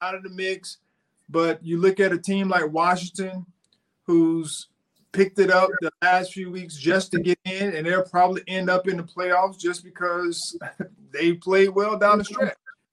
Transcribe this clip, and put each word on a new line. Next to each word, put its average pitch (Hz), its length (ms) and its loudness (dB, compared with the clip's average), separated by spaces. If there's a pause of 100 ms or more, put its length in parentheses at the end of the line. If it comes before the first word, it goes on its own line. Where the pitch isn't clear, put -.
out 185 120 -6
of 190 80 -12
the 190 80 -14
mix. 185 480 -8 (520)
But 165 340 0
you 165 140 -2
look 190 220 4
at 190 120 2
a 170 60 0
team 196 300 -2
like 165 240 0
Washington, 180 720 -2 (600)
who's 165 640 0 (440)
picked 190 260 2
it 185 120 4
up 185 200 4 (100)
the 165 100 -4 (120)
last 185 300 2
few 185 180 -10
weeks 175 260 -12
just 175 360 0
to 170 80 0
get 180 240 0
in, 190 320 -4
and 156 100 -4
they'll 185 160 0
probably 185 440 2
end 185 240 -2
up 185 180 0
in 180 80 0
the 170 60 -8
playoffs 180 560 0
just 175 260 -6
because 175 760 -4 (260)
<laughs> - 280 -20
they 165 220 0
played 190 360 4
well 202 280 0
down 208 200 6
the 202 60 -4
stretch. - 320 -4 (360)